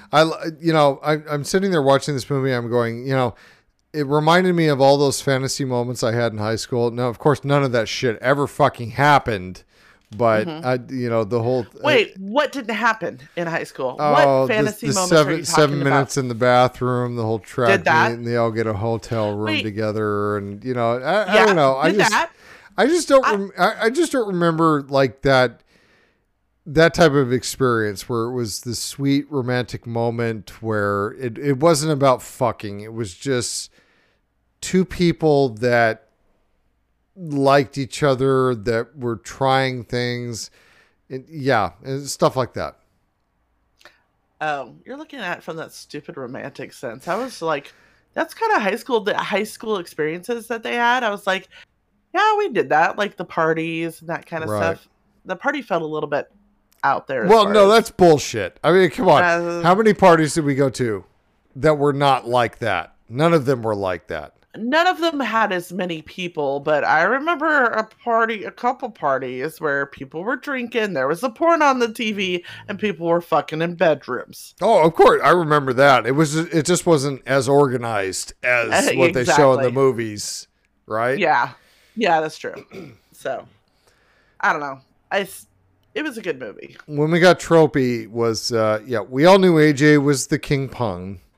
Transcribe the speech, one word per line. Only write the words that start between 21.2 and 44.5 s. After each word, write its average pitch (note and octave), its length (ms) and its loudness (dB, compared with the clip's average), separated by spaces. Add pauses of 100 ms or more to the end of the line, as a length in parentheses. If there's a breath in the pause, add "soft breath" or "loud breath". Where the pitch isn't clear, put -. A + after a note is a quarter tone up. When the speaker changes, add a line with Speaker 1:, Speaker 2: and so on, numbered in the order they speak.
Speaker 1:
I F#3 100 2
Speaker 2:
Yeah, F#3+ 100 6
Speaker 1:
don't G3+ 100 4
know. C3+ 220 4
I D#3 140 2
Speaker 2:
did G#3 80 0
Speaker 1:
just, F#3+ 100 2
Speaker 2:
that. C4 220 0 (440 loud breath)
Speaker 1:
I G#3 120 2
just D#4+ 200 0
don't, C4+ 160 6
Speaker 2:
I - 100 0
Speaker 1:
rem-, G3 260 -4
I, F3+ 160 2 (100)
I A3+ 60 2
just D#4 200 -2
don't A#3+ 160 -2
remember E3 640 2
like C3+ 320 0
that, B2+ 400 2 (1040)
that D#3+ 300 4
type E3 160 6
of C3+ 200 2
experience A2+ 800 -2
where A#2 140 -2
it A#2+ 100 -6
was A#2+ 280 -6
the A#2+ 120 -8
sweet C#3 580 -2
romantic B2 540 -4
moment A#2 720 -4
where G#2 600 -2
it, A#2+ 180 -8
it C#3 220 -2
wasn't D#3 320 2
about C3+ 320 2
fucking. G#2 560 -6
It A2 160 -16
was A2 180 -8
just - 560 -6 (880)
two F#3 260 0
people D#3 640 0
that A#2 560 0 (1160)
liked C#3 560 2
each C3+ 240 -8
other, C3 540 0
that A2+ 420 -4
were A#2+ 200 -6
trying C3 640 -2
things, A#2+ 680 -8 (600 soft breath)
and, C3 180 -12
yeah, B2+ 440 0 (120)
and C3+ 240 -10
stuff C3 300 0
like B2 160 -4
that. D#2+ 240 -10 (1600 soft breath)
Speaker 2:
Oh, C#3+ 360 -6 (100)